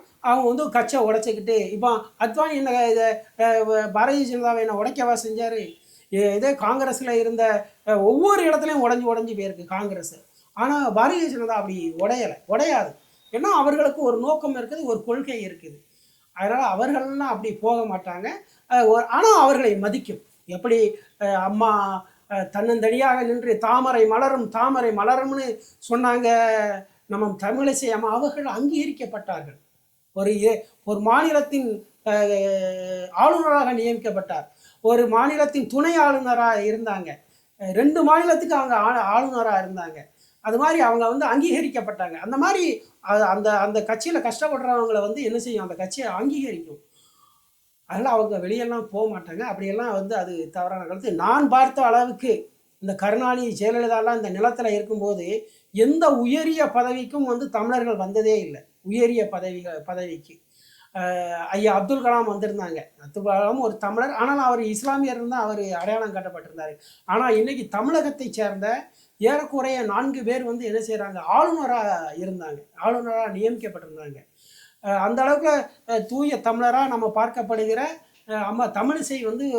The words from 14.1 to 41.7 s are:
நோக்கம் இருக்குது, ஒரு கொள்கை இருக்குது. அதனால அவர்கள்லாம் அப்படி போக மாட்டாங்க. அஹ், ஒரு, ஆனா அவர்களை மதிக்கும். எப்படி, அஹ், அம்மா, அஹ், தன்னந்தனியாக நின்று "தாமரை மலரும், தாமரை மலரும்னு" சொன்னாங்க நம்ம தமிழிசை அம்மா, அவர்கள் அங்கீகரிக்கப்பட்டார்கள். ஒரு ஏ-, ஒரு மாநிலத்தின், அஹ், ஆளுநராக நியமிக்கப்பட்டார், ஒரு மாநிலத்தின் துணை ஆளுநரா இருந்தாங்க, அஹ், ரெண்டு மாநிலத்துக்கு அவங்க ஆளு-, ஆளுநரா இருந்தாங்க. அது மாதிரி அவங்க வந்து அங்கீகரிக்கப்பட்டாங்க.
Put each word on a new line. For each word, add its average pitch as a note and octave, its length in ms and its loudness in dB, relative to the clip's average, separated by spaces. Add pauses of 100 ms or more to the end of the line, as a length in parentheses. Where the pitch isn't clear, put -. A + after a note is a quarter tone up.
நோக்கம் C#4+ 380 0
இருக்குது, C4 280 -8
ஒரு A#3 200 -2
கொள்கை A#3+ 400 -4
இருக்குது. D#3+ 320 -16 (600)
அதனால G#3+ 280 0
அவர்கள்லாம் C4+ 680 0
அப்படி G#3 220 -4
போக A#3 300 0
மாட்டாங்க. F#3 420 -8 (440)
அஹ், B3 160 6
ஒரு, A#3 200 6
ஆனா D4+ 220 4 (100)
அவர்களை C4 380 6
மதிக்கும். G3 440 -6 (260)
எப்படி, A3+ 320 0 (400)
அஹ், G3 240 0
அம்மா, G#3+ 280 2 (600)
அஹ், F#3+ 200 -4
தன்னந்தனியாக A#3 720 2
நின்று A#3 340 0
"தாமரை A#3+ 480 4
மலரும், B3 420 2
தாமரை A#3+ 420 0
மலரும்னு" C4 560 0 (360)
சொன்னாங்க A#3+ 460 2 (800)
நம்ம G3+ 340 -4
தமிழிசை C4 500 0
அம்மா, A3 220 0
அவர்கள் C#4+ 400 -2
அங்கீகரிக்கப்பட்டார்கள். G#3+ 1080 -4 (580)
ஒரு G3+ 160 0 (100)
ஏ-, A3 160 4 (260)
ஒரு G#3 160 -4
மாநிலத்தின், C#4+ 680 2 (340)
அஹ், G3 1040 0
ஆளுநராக D4 640 2
நியமிக்கப்பட்டார், G#3 720 -4 (380)
ஒரு A#3 240 6
மாநிலத்தின் C#4+ 580 2
துணை D#4 320 2
ஆளுநரா B3+ 520 4 (140)
இருந்தாங்க, G#3+ 440 -4 (520)
அஹ், F#3+ 120 -6
ரெண்டு D4 300 4
மாநிலத்துக்கு E4 520 4
அவங்க C4 220 2
ஆளு-, G#3+ 320 2
ஆளுநரா A3+ 480 0
இருந்தாங்க. F#3 420 -6 (460)
அது A3 140 0
மாதிரி D#4+ 220 4
அவங்க A#3 280 4
வந்து C4+ 180 0
அங்கீகரிக்கப்பட்டாங்க. A#3 880 0